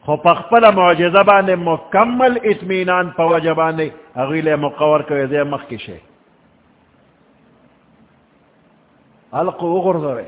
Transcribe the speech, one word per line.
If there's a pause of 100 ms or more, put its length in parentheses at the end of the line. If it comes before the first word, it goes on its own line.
خو
په
خپله
معجزه
باندې
مکمل
اطمینان
په
وجه
باندې (260)
هغوی
له
مقور
کوي،
«ځای
مخکې
شئ، (3250)
القوا
وغورځوئ،